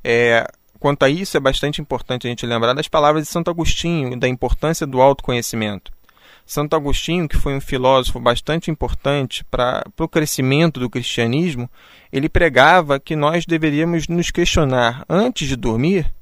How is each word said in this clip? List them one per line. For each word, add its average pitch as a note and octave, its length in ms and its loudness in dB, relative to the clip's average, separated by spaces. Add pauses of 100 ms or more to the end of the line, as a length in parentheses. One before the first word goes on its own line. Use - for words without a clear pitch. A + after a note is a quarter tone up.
É, A#2+ 440 2 (320)
quanto C#3+ 260 0
a C3+ 40 6
isso, E3+ 280 -2
é D3+ 40 4
bastante C#3 400 0
importante B2+ 460 -6
a A#2+ 40 -2
gente A#2+ 140 -6
lembrar A#2 300 0
das D3+ 140 -6
palavras D3+ 360 2
de - 60 -12
Santo F3 200 -2
Agostinho, E3 680 0
da B2 100 0
importância C3+ 580 -2
do B2+ 140 -2
autoconhecimento. A#2 920 0 (520)
Santo D3 320 -2
Agostinho, D#3 500 0
que - 120 0
foi C#3+ 160 2
um C#3 60 -2
filósofo C3 600 0
bastante A#2+ 500 0
importante C#3 760 -4
pra, B2+ 380 -2 (140)
pro D#3+ 100 -2
crescimento D3+ 720 2
do B2 120 -2
cristianismo, B2 800 -2 (420)
ele C#3+ 160 -2
pregava D3+ 720 4
que - 160 -6
nós D#3 300 0
deveríamos D#3+ 600 0
nos E3+ 220 0
questionar C3 760 2
antes F#3+ 400 0
de C3+ 80 -2
dormir A#2+ 640 0